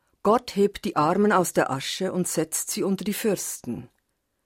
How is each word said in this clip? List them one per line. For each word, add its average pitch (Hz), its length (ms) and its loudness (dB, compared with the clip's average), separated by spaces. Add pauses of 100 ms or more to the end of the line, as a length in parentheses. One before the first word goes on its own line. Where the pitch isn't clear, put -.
(220)
„Gott 226 340 2
hebt 202 300 0
die 202 100 -4
Armen 196 380 4
aus 180 180 4
der - 180 2
Asche 135 440 -4
und 180 160 -2
setzt - 420 -4
sie 208 100 -4
unter 185 220 0
die 202 100 -2
Fürsten.“ - 760 -4 (560)